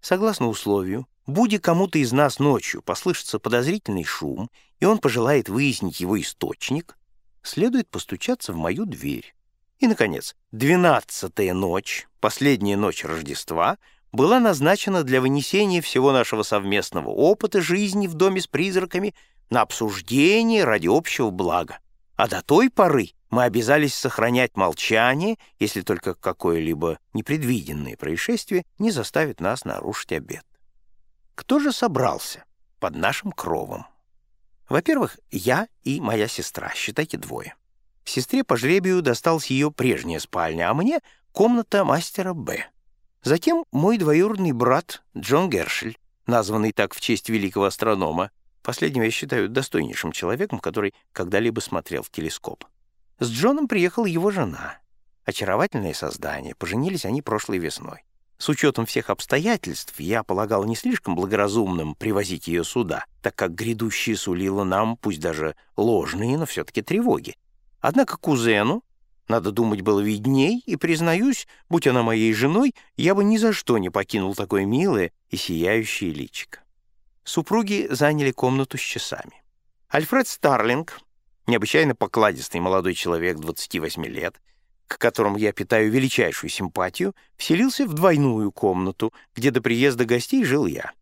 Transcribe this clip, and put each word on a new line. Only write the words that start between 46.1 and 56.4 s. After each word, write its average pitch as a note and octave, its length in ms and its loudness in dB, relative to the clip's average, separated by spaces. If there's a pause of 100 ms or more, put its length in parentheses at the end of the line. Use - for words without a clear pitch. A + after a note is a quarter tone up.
названный A2 440 2
так G2+ 240 0
в - 60 -12
честь - 280 -2
великого G2+ 360 0
астронома. F#2+ 680 0 (320)
Последнего C3 400 -2
я A2+ 80 2
считаю A#2 380 -2
достойнейшим E2+ 640 -4
человеком, B2 480 -4
который G2 340 -4 (180)
когда-либо G#2 480 -2
смотрел D#2+ 440 -6
в - 60 -18
телескоп. - 540 -10 (560)
С B2 100 -2
Джоном B3 380 0
приехала G3 380 0
его F3 240 0
жена. B2 480 -6 (460)
Очаровательное G2+ 720 -2
создание, D2 600 -8